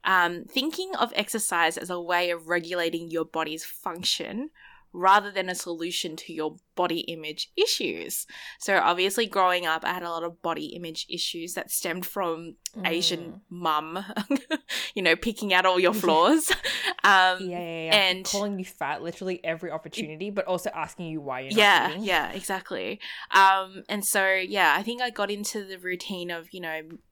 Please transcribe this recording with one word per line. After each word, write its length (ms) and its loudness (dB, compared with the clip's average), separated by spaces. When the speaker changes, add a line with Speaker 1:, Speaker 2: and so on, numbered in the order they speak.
Speaker 1:
um, 460 2
thinking 460 -4
of 200 0
exercise 640 0
as 120 -10
a 120 -4
way 300 0
of 180 -4
regulating 600 -2
your 160 -2
body's 380 -4
function 880 -6
rather 380 6
than 160 -2
a 80 -4
solution 640 -6
to 160 -14
your 240 -4
body 260 0
image 540 -8
issues. 720 -2
So 180 2
obviously 480 2
growing 400 2
up, 200 -2
I 80 0
had 100 -6
a 60 -6
lot 160 -4
of 160 -10
body 240 -4
image 340 -10
issues 440 -6
that 180 -6
stemmed 340 -4
from 500 -6
Asian 480 -2
Speaker 2:
Mm. 80 -18
Speaker 1:
mum, 560 -2
<laughs> 440 -6
you 80 -4
know, 140 6
picking 380 -2
out 120 6
all 140 6
your 140 6
Speaker 2:
Yeah. 80 -2
Speaker 1:
flaws. 560 6
<laughs> 40 -10
Um, 460 6
Speaker 2:
Yeah, 100 -6
yeah, 260 -6
yeah. 100 4
Speaker 1:
and 300 2
Speaker 2:
Calling 340 -2
you 60 -6
fat 360 -6
literally 420 -6
every 280 -4
opportunity, 580 -8
but 160 -2
also 300 -2
asking 320 -8
you 120 -6
why 200 -6
you're 100 -10
not 80 0
Speaker 1:
Yeah, 320 6
Speaker 2:
eating. 140 -6
Speaker 1:
yeah, 300 0
exactly. 680 -6
Um, 580 6
and 160 -4
so, 300 4
yeah, 420 4
I 60 -2
think 180 -6
I 80 -2
got 220 -4
into 340 -6
the 140 -14
routine 500 -6
of, 240 -10
you 80 -12
know 200 -6